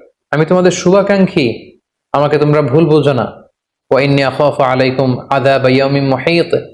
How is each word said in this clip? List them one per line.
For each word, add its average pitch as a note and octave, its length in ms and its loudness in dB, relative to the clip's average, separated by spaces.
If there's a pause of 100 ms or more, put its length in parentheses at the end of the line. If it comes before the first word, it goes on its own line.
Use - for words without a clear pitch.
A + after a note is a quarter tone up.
(300)
আমি D3+ 160 0
তোমাদের F3+ 240 2
শুভাকাঙ্ক্ষী, F#3 1040 0 (360)
আমাকে C#3+ 260 0
তোমরা D3 240 2
ভুল C#3+ 240 2
বোঝো D3 260 2
না। A2+ 100 -2 (680)
"ওয়া C3 100 2
ইন্নী C#3 220 0
আখাফু C3+ 400 -2
আলাইকুম B2+ 560 0 (120)
আযাবা C3+ 380 0
ইয়াউমিন C3+ 400 0
মুহীত", D#3+ 460 -2 (200)